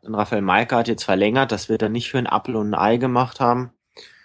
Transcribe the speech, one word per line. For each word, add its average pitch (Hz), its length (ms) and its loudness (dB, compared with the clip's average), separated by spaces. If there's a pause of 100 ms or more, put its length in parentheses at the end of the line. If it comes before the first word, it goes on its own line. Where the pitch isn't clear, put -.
ein 110 100 -10
Raphael 104 280 0
Majka 110 360 2
hat 117 100 0
jetzt - 160 -4
verlängert, 107 460 2
das 104 200 -6
wird 110 100 0
er 107 80 0
nicht 113 220 -4
für 135 80 -2
ein 120 80 -2
Apfel 113 300 -2
und 104 140 -2
ein 101 80 -2
Ei 113 200 2
gemacht 123 420 -2
haben. 123 300 -2 (540)